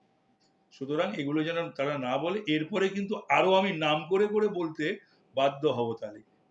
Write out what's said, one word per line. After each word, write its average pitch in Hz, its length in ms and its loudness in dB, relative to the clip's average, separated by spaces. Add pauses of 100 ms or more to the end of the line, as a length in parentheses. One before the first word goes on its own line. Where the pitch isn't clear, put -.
(720)
সুতরাং 156 440 -2
এগুলো 151 280 0
যেন 165 260 -2
তারা 143 280 -2
না 131 200 0
বলে। 185 300 -2
এরপরে 156 420 0
কিন্তু 196 400 -4
আরও 160 240 4
আমি 190 240 4
নাম 156 320 0
করে 196 180 4
করে 214 200 2
বলতে 170 520 -4 (360)
বাধ্য 139 320 2
হব, 117 260 0
তাহলে - 280 -12 (300)